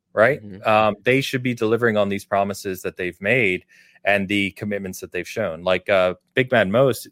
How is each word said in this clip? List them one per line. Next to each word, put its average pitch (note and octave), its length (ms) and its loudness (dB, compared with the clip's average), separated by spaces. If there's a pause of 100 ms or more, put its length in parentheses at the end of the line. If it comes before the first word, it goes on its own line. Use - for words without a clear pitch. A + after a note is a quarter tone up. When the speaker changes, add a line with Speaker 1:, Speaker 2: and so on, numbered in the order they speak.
(120)
Speaker 1:
right? A2+ 300 4
Speaker 2:
Mm-hmm. G2+ 260 -8
Speaker 1:
Um, G#2+ 360 4
they C3 180 2
should B2+ 200 -4
be B2 120 -4
delivering A2+ 420 2
on G#2 140 2
these G2 140 -4
promises G2 580 -4
that F#2 140 -8
they've F2+ 240 -8
made G2+ 440 0 (400)
and G2 240 2
the G2+ 220 0
commitments G2 500 -8
that F2+ 120 -14
they've F2 160 -6
shown. F2 360 -6
Like, F#2 240 0
uh, F#2 260 2 (200)
Big B2+ 180 0
Mad G#2+ 160 4
Mo B2 200 4
s-, - 240 -4